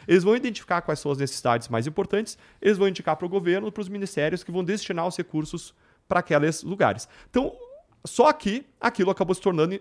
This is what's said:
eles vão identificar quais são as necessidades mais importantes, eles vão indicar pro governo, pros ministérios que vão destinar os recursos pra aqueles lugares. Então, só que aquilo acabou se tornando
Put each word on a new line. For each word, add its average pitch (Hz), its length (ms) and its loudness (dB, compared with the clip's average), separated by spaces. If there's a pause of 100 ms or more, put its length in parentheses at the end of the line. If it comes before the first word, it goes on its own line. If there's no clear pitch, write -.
eles 175 160 6
vão 208 120 4
identificar 202 460 -4
quais 151 180 -2
são 147 120 -4
as 135 60 -2
necessidades 123 520 -2
mais 117 180 -2
importantes, 196 500 -4 (240)
eles 208 160 4
vão 196 120 4
indicar 170 260 -2
pro 175 140 -8
governo, 190 420 0
pros 208 180 -8
ministérios 180 540 -4
que - 80 -12
vão 185 120 -2
destinar 180 440 -2
os 175 80 -4
recursos 156 580 -6 (340)
pra 175 120 2
aqueles 151 440 2
lugares. 131 440 0 (220)
Então, - 240 0 (520)
só 302 280 6
que 262 320 -4 (140)
aquilo 185 300 0
acabou 185 240 0
se - 80 -6
tornando 180 400 2